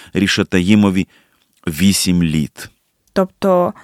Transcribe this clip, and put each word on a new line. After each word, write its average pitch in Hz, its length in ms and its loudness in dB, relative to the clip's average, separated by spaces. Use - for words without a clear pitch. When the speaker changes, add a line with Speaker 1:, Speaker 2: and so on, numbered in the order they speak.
Speaker 1:
Рішатаїмові 95 920 0
вісім 87 560 0
літ». 78 460 -4
Speaker 2:
Тобто 185 580 -2